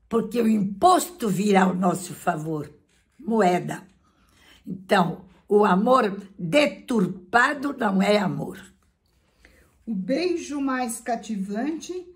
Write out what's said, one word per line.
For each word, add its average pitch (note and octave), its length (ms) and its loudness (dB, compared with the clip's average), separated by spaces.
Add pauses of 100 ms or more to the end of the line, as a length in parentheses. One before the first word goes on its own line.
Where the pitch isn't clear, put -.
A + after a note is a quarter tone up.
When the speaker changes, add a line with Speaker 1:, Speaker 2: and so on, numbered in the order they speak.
Speaker 1:
porque A3+ 320 -2
o A3 80 2
imposto A3 800 2
virá F#3+ 360 4
ao F#3 100 2
nosso F3+ 400 -2
favor, D#3 580 -6 (460)
moeda. F3+ 680 0 (800)
Então, - 600 -2 (200)
o G#3 180 4
amor G#3 580 2 (160)
deturpado C4 1400 0
não G3 240 0
é G#3 160 4
amor. F3 420 -4 (1300)
Speaker 2:
O A3+ 80 -8
beijo C#4+ 680 -4
mais B3+ 400 -4
cativante, A3+ 920 -6 (240)